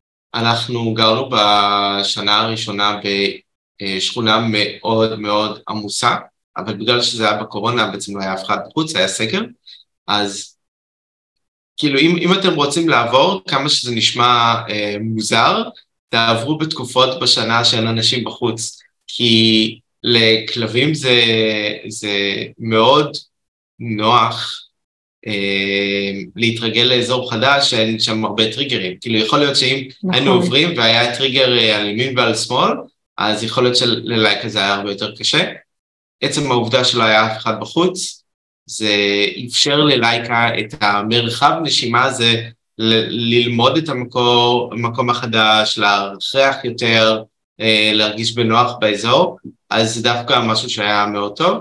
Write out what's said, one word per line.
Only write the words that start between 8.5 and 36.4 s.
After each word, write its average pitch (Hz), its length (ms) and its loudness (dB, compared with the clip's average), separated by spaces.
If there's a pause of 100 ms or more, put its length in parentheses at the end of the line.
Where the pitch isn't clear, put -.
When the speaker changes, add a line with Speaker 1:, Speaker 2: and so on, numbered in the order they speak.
Speaker 1:
בחוץ, 156 300 -4
היה 95 120 0
סגר. 117 320 -4 (680)
אז, 101 500 -4 (1200)
כאילו, 139 220 0
אם, 165 180 4
אם 175 160 2
אתם 185 220 2
רוצים 151 340 0
לעבור, 135 600 2
כמה 143 200 -2
שזה 123 260 -2
נשמע, 120 600 2 (140)
אה, 104 320 -4
מוזר, 113 600 0 (460)
תעברו 113 500 0
בתקופות 131 640 -2
בשנה 117 440 0
שאין 113 220 0
אנשים 113 380 -2
בחוץ, 110 540 -6 (280)
כי 113 720 2 (220)
לכלבים 117 920 0
זה, 127 260 2 (680)
זה 107 220 -8 (480)
מאוד 117 580 2 (640)
נוח, 113 880 0 (600)
אה, 98 840 -2 (240)
להתרגל 117 460 0
לאזור 120 480 0
חדש, 135 400 2
שאין 110 300 0
שם 110 240 -2
הרבה 110 280 0
טריגרים. 123 480 -4
כאילו, 113 180 -2
יכול 110 200 2
להיות 143 180 2
שאם 131 320 0 (100)
Speaker 2:
נכון. - 160 -4
Speaker 1:
היינו 135 180 4
עוברים 131 440 2
והיה 117 400 2
טריגר, 127 420 2
אה, 107 220 4
על 104 80 -2
ימין 123 300 -2
ועל 113 160 2
שמאל, 151 380 0 (460)
אז 107 260 -2
יכול 120 180 0
להיות 123 140 2
שללייקה 110 720 0
זה 104 100 -4
היה 98 160 2
הרבה 101 180 -6
יותר 104 240 -8
קשה. 156 360 -2 (680)
עצם 147 300 -2